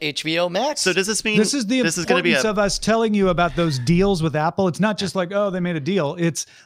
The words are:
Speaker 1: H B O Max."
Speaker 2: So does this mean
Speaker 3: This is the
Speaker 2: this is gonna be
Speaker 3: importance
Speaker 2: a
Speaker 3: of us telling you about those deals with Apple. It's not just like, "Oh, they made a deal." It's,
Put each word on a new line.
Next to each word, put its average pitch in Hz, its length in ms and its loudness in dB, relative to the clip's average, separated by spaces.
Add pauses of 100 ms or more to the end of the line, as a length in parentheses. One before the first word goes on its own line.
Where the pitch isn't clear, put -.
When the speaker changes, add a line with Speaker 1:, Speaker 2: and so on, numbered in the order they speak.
Speaker 1:
H 151 200 -4
B 160 160 -2
O 175 120 0
Max." 240 320 -2
Speaker 2:
So 185 100 2
does 180 140 0
this 214 180 -2
mean 214 140 2
Speaker 3:
This 214 160 2
is 254 120 -2
the 254 140 0
Speaker 2:
this 165 160 0
is 170 80 -4
gonna - 180 2
be 175 100 2
Speaker 3:
importance 139 120 2
Speaker 2:
a 220 60 0
Speaker 3:
of 202 80 -2
us 202 200 0
telling 220 360 2
you 190 160 2
about 165 260 0
those 160 220 0
deals 170 440 2
with 151 140 -2
Apple. 170 320 0
It's 165 120 -4
not 208 180 0
just 196 180 -6
like, 180 160 -2
"Oh, 202 160 0
they 185 120 -4
made 175 160 -2
a 151 40 -4
deal." 160 380 -2
It's, 170 260 -2 (220)